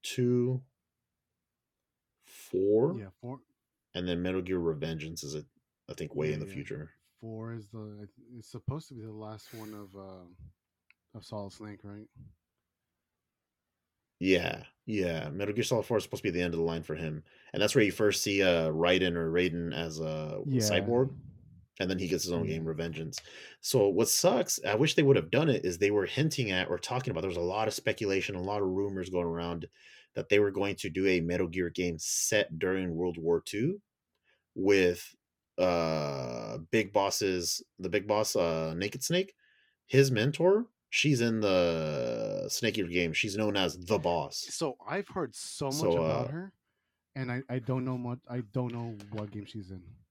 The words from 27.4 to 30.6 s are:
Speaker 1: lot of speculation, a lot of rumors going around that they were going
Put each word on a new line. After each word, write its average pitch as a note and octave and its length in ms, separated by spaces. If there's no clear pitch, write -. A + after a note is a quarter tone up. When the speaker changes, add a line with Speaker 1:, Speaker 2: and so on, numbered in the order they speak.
Speaker 1:
lot G2+ 260
of G#2 60
speculation, G2 600
a F2+ 80
lot G2+ 200
of F#2+ 60
rumors F#2+ 420
going F2+ 160
around E2+ 400
that - 140
they G#2 120
were G2+ 100
going G2 260